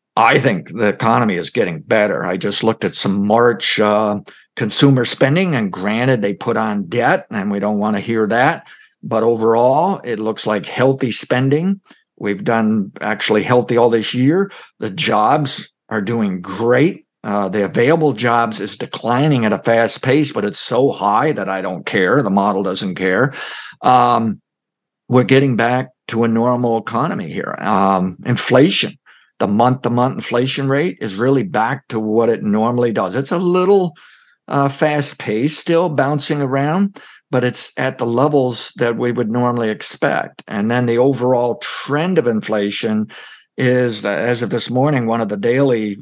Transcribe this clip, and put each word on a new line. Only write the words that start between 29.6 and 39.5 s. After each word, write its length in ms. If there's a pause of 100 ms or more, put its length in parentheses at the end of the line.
inflation 520
rate 340
is 140
really 280
back 460
to 100
what 300
it 140
normally 480
does. 240
It's 160
a 60
little, 560 (540)
uh, 220
fast-paced, 880
still 320
bouncing 520
around, 580 (300)
but 140
it's 340
at 200
the 80
levels 720
that 200
we 140
would 200
normally 380